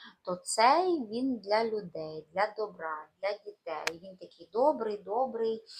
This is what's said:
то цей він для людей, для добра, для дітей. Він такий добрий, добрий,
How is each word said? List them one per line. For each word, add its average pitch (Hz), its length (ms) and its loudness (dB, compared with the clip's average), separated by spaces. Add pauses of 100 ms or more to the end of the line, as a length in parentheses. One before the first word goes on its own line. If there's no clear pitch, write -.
(220)
то 180 140 -4
цей 294 680 4
він 240 320 -2
для 208 260 2
людей, 160 680 -6
для 208 240 2
добра, 165 500 -6 (160)
для 202 100 0
дітей. 165 680 -8
Він 190 140 -16
такий 170 360 -20
добрий, 226 440 2
добрий, 226 680 -2 (160)